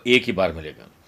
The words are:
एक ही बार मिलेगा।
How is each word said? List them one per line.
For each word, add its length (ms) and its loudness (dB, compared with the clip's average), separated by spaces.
एक 180 4
ही 80 -4
बार 200 0
मिलेगा। 360 -16